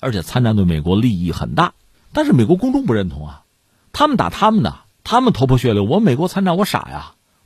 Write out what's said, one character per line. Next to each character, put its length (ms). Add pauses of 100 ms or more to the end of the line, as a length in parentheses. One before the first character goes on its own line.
而 120
且 80
参 240
战 120
对 80
美 180
国 180
利 220
益 100
很 220
大， 180 (400)
但 140
是 80
美 100
国 120
公 160
众 120
不 80
认 160
同 200
啊， 160 (480)
他 140
们 120
打 100
他 220
们 120
的， 180 (240)
他 180
们 100
头 140
破 100
血 160
流， 120
我 160
美 160
国 120
参 160
战 140
我 80
傻 240
呀， 240 (320)